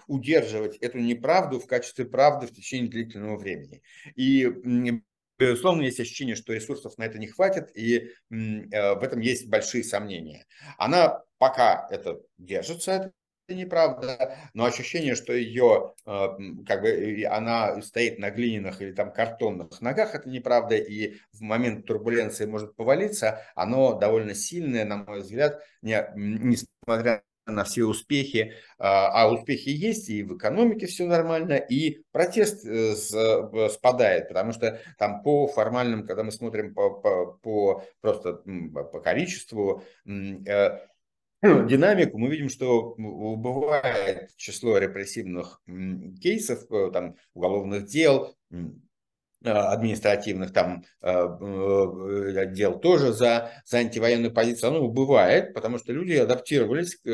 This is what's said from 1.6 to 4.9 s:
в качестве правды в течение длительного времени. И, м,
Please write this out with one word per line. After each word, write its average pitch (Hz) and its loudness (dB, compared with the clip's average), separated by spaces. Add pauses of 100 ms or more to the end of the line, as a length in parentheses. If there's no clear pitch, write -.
в - -16
качестве 123 -2
правды 131 4
в 120 -14
течение 120 -6
длительного 107 -6
времени. 87 -10 (340)
И, 131 4
м, 120 -2 (360)